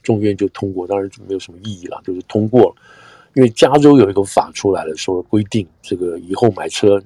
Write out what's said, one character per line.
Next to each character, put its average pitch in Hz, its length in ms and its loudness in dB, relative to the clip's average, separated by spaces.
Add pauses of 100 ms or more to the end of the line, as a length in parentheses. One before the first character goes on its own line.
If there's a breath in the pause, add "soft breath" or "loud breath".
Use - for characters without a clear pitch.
众 110 160 -2
院 104 160 -2
就 95 140 -4
通 98 240 -8
过， 90 140 -8
当 98 120 -4
然 98 100 -6 (200)
没 98 60 -6
有 92 40 -6
什 90 140 -14
么 85 100 -20
意 101 180 -14
义 87 60 -18
了， - 180 -14
就 92 100 -8
是 92 80 -10
通 107 260 -2
过 117 220 4
了。 - 40 -20 (600 soft breath)
因 135 80 4
为 123 60 6
加 127 180 4 (120)
州 143 180 8
有 101 140 4
一 - 20 -8
个 98 100 0
法 90 320 -2
出 - 160 -2
来 85 140 -4
了， 78 100 -8
说 90 280 -6
规 107 220 -2
定 101 220 -4 (140)
这 - 160 -8
个 87 220 -8
以 87 160 -10
后 113 160 2
买 82 180 -10
车， 101 380 0